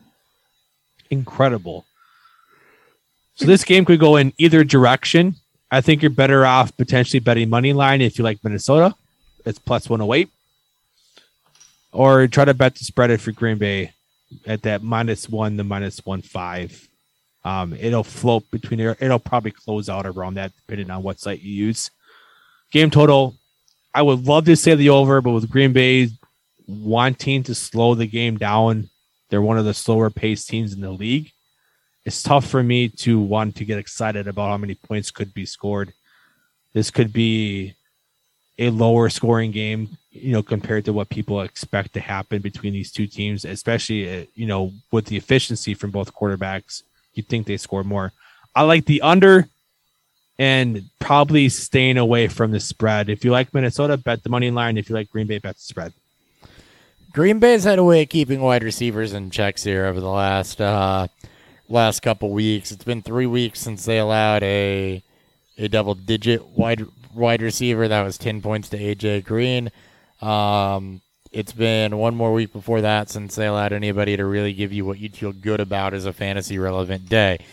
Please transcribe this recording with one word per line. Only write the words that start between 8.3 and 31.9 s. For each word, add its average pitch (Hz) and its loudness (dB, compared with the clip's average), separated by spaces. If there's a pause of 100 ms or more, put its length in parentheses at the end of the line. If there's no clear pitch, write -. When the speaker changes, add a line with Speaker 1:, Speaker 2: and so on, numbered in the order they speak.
Speaker 1:
Minnesota. 143 2 (500)
It's 107 -8
plus - -4
one 113 -2
oh 107 -2
eight. 180 0 (1600)
Or 131 6
try 139 4
to 139 6
bet 127 2
the - -16
spread 123 2
if 113 0
you're 110 -8
Green 110 -2
Bay 98 -4 (540)
at 107 -8
that 107 -4
minus 113 -4
one 107 -4
to 104 -4
minus 98 -6
one 95 -8
five. 90 -12 (560)
Um, 92 -6
it'll 117 -2
float - -2
between - -8
there. 113 -2
It'll 127 2
probably 113 -4
close 107 -8
out 98 -6
around 92 -8
that, 95 -10
depending 101 -12
on 92 -10
what 95 -8
site 98 -10
you 101 -12
use. 104 -4 (800)
Game 156 6
total, 143 6 (580)
I 135 2
would 131 4
love 151 4
to 165 8
say 160 6
the 143 6
over, 135 6
but 123 0
with 113 0
Green 135 4
Bay 127 4 (580)
wanting 120 -2
to 127 -8
slow 117 0
the 113 -4
game 117 -4
down, 110 0 (400)
they're 101 0
one 113 0
of 107 0
the 104 -2
slower 113 0
paced 110 -6
teams 113 -6
in 98 -12
the 95 -10
league. 117 -6 (760)